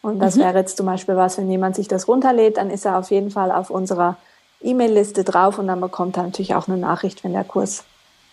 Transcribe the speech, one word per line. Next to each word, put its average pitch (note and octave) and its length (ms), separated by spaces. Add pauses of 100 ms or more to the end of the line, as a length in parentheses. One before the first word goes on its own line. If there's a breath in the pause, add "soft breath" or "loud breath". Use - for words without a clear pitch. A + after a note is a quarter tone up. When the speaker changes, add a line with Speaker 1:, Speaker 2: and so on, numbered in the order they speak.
Speaker 1:
Und G#3+ 180
das F#3+ 160
Speaker 2:
Mhm. C4+ 60
Speaker 1:
wäre F#3 180
jetzt F#3+ 180
zum G3 80
Beispiel F#3 300
was, F#3 220
wenn F#3+ 120
jemand F#3+ 260
sich G3+ 120
das F#3 200
runterlädt, A#3+ 500
dann G3 120
ist G3+ 160
er F#3+ 140
auf F#3 120
jeden G3+ 200
Fall F#3+ 200
auf F#3 180
unserer F#3 480 (440 soft breath)
E-Mail-Liste G#3+ 600
drauf F#3+ 360
und G3 80
dann F3+ 140
bekommt F#3 360
er F3 60
natürlich F#3+ 320
auch F3 120
eine F#3+ 100
Nachricht, F3+ 460
wenn F3+ 100
der G3 100
Kurs, G3 400 (500)